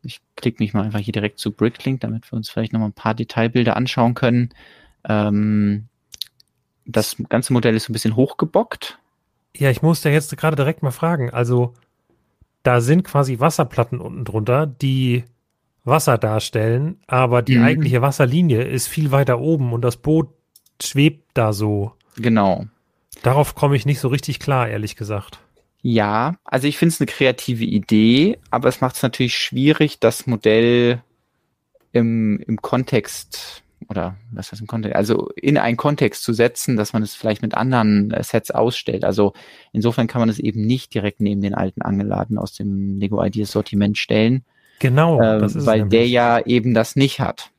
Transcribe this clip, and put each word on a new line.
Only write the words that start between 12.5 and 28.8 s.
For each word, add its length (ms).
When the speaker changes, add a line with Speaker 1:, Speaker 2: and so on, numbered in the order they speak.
Speaker 2:
da 180
sind 220
quasi 360
Wasserplatten 600
unten 240
drunter, 400
die 580
Wasser 320
darstellen, 920
aber 340
die 160
Speaker 1:
Mhm. 60
Speaker 2:
eigentliche 380
Wasserlinie 640
ist 240
viel 240
weiter 280
oben 340
und 80
das 160
Boot 320
schwebt 520
da 200
so. 400
Speaker 1:
Genau. 500
Speaker 2:
Darauf 340
komme 200
ich 100
nicht 140
so 80
richtig 320
klar, 300
ehrlich 260
gesagt. 440
Speaker 1:
Ja, 540
also 220
ich 100
find's 240
eine 60
kreative 580
Idee, 760
aber 200
es 100
macht's 240